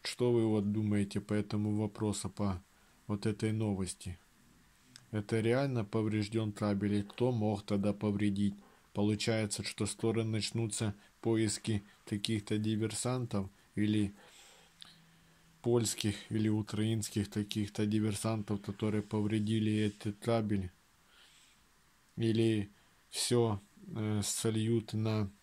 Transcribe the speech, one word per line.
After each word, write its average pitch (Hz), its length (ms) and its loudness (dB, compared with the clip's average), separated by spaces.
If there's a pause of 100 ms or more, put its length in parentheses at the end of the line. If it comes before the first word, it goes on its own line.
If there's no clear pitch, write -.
Что 123 260 0
вы 117 160 4
вот 107 240 2
думаете 104 500 0
по 104 140 -4
этому 104 400 0
вопросу, 104 560 -2
по 95 320 -2 (460)
вот 104 180 -2
этой 110 240 0
новости? 98 640 -2 (960)
Это 110 300 0
реально 120 440 2
поврежден 107 680 0
кабель? 104 460 0
И 101 40 0
кто 120 300 0
мог 107 320 0
тогда 101 280 0
повредить? 101 640 2 (380)
Получается, 107 720 0
что - 220 -4
скоро 113 360 0
начнутся 110 720 -2 (260)
поиски 110 600 0 (220)
каких-то 107 520 -2
диверсантов 110 920 -2 (240)
или 104 400 2 (1500)
польских, 113 540 2 (160)
или 110 180 2
украинских 107 800 0
каких-то 104 540 -2
диверсантов, 107 760 0
которые 104 400 -2
повредили 107 720 0 (120)
этот 104 320 -6
кабель? 104 500 0 (1500)
Или 110 480 2 (420)
все, 113 500 2 (340)
э, 107 300 0
сольют 113 680 0
на 110 380 0 (120)